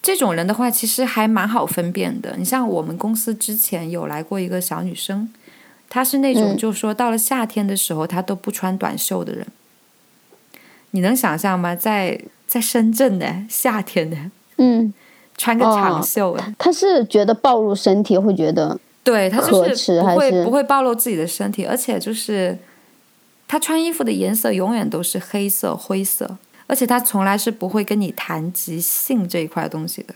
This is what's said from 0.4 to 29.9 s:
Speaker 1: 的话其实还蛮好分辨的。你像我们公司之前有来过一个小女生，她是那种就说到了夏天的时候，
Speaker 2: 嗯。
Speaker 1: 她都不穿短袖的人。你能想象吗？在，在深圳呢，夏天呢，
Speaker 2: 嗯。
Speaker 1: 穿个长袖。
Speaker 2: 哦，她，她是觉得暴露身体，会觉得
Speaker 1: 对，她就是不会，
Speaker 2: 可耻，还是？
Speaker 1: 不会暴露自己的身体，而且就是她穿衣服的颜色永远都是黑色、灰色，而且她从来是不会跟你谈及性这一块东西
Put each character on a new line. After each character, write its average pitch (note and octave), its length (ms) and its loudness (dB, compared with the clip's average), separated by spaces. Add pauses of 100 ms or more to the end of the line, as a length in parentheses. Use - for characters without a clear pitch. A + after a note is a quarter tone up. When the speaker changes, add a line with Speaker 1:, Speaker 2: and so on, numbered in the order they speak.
Speaker 1:
的 G#3 80 2
话 A#3 160 0
其 A3+ 160 -2
实 B3+ 180 0
还 A3+ 220 0
蛮 G#3+ 220 2
好 G#3+ 180 0
分 F3 260 -2
辨 F3+ 280 -4
的。 - 180 -10
你 F3+ 60 -4
像 B3+ 240 0
我 F3 120 -2
们 E3 160 -6
公 G#3+ 180 -2
司 A3 200 -2
之 G#3+ 220 -6
前 E3+ 340 -2
有 E3+ 160 -6
来 D3+ 160 -6
过 G3 160 -6
一 F#3 80 -2
个 F3+ 140 -4
小 F3+ 220 -6
女 F3+ 120 -4
生， G#3 380 -6 (560)
她 B3+ 140 -2
是 C4 160 0
那 C4+ 160 2
种 G#3 220 2
就 A3 160 -2
说 G#3+ 200 -2
到 A#3 180 0
了 A3+ 60 0
夏 A#3 300 0
天 G#3+ 180 -2
的 G3 120 0
时 F3+ 180 -2
候， D#3 100 -2
Speaker 2:
嗯。 E3 40 -6
Speaker 1:
她 F3 120 0
都 F#3+ 140 -2
不 F#3+ 160 -8
穿 F#3 260 -4
短 - 220 -4
袖 F#3 260 -4
的 - 80 -8
人。 - 140 -10 (1400)
你 F#3+ 100 0
能 G3 140 4
想 F3+ 240 0
象 F#3 200 0
吗？ F3 180 -2
在， G3 440 -2 (280)
在 A#3+ 120 -2
深 A3+ 320 2
圳 A3 280 2
呢， E3+ 280 -4
夏 A3 320 -2
天 D#3+ 300 -2
呢， D#3+ 220 -8 (240)
Speaker 2:
嗯。 A#3 360 4 (440)
Speaker 1:
穿 A#3 220 0
个 B3 60 4
长 G3 380 4
袖。 F#3+ 300 0
Speaker 2:
哦， - 60 -4
她， G3+ 200 -8
她 F4 140 4
是 E4+ 340 4
觉 G#3 180 4
得 A3 100 4
暴 B3 260 4
露 G#3 140 2
身 G3+ 300 4
体， G3+ 120 4
会 G3 180 4
觉 D#3+ 180 0
得 D#3+ 260 0 (240)
Speaker 1:
对， G#3+ 260 4
她 A3 120 2
就 - 60 0
是 - 40 2
不 G3 100 8
会， - 80 6
Speaker 2:
可 B3+ 60 2
耻， F3+ 280 2
还 F#3 120 4 (160)
是？ F3+ 140 4
Speaker 1:
不 A3+ 80 2
会 C#4 100 4
暴 C#4 200 2
露 B3 120 2
自 A#3 160 -2
己 G3 60 -2
的 D#3+ 100 -2
身 G3+ 240 -4
体， G3+ 140 -4
而 - 120 -2
且 A3+ 220 -2
就 G#3+ 160 -6
是 F#3+ 420 -2 (920)
她 D4+ 100 -2
穿 D#4+ 240 0
衣 E4 100 0
服 D#4+ 120 -2
的 A3+ 80 0
颜 F#3+ 220 0
色 A3 180 0
永 G3 240 0
远 G#3 120 -2
都 E3+ 140 -4
是 F3 160 -4
黑 G3+ 300 -4
色、 - 280 -2
灰 G3 280 -4
色， - 340 -6 (300)
而 C4+ 80 2
且 B3+ 100 2
她 B3 140 2
从 G3+ 240 0
来 G3 120 2
是 G#3 140 -2
不 G#3 180 -6
会 G#3 140 0
跟 G#3 180 0
你 F#3 120 -2
谈 E3 400 -6
及 E3 280 -6
性 G3 480 0
这 F3 120 -2
一 D#3+ 80 -4
块 D#3+ 200 -4
东 D#3+ 180 -6
西 - 180 -10